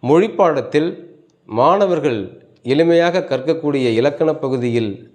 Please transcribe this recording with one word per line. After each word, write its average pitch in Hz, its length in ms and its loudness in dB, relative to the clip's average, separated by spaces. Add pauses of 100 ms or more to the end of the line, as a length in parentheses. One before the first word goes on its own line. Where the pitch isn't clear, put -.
மொழி 165 300 2
பாடத்தில் - 840 -2 (300)
மாணவர்கள் 143 1000 0 (180)
எளிமையாக 170 540 2
கற்கக்கூடிய 135 720 -2
இலக்கண 143 420 0
பகுதியில் 120 800 -4